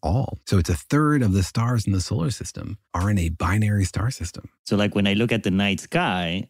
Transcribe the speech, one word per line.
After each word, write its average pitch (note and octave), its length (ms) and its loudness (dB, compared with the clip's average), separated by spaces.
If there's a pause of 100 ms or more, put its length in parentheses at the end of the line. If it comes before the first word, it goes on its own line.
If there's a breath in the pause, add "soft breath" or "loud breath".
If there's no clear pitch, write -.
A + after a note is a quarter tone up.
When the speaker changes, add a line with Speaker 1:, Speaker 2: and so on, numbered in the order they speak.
Speaker 1:
all. G#2 420 -2
So G2 140 2
it's E2+ 100 0
a F2 60 2
third D3 480 0
of G2 100 2
the G2 80 4
stars A#2 460 0
in G2+ 40 0
the F#2+ 80 2
solar F2 300 -2
system - 480 -10 (160)
are F2 160 0
in G2+ 80 2
a E2+ 120 2
binary G2+ 540 0
star G2+ 280 -2
system. - 360 -10 (160)
Speaker 2:
So, - 120 0
like, G2+ 180 2
when G2+ 140 2
I G2 60 2
look A2 180 2
at A2+ 100 0
the G#2 80 0
night F#2+ 300 2
sky, F#2 720 -2